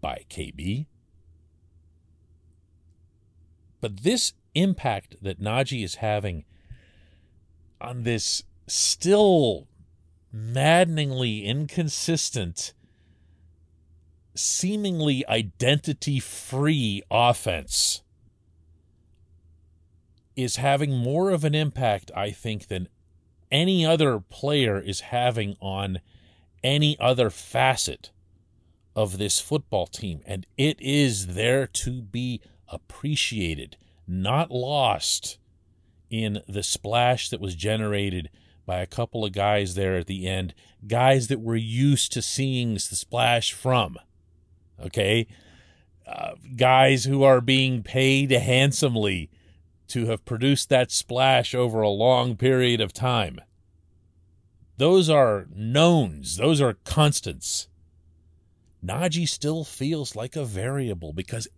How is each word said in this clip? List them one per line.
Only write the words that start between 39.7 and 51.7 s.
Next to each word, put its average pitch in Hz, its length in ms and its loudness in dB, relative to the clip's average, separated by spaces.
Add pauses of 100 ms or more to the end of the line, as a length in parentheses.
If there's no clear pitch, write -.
there 95 200 0
at 85 100 -4
the 92 220 -6
end, 95 240 -4 (340)
guys 120 420 4
that 127 120 -2
we're 113 160 -2
used 120 560 0
to 120 80 -4
seeing 127 540 -2
the 98 60 -4
splash 120 720 0
from, 113 440 0 (800)
okay? 107 480 0 (800)
Uh, - 260 -10 (220)
guys 131 500 6
who 135 180 2
are 135 180 8
being 131 420 2
paid 135 480 2
handsomely 120 1000 2 (560)
to 120 200 -4
have 110 200 -4
produced 127 420 0
that 127 220 4
splash 127 640 2
over 120 260 0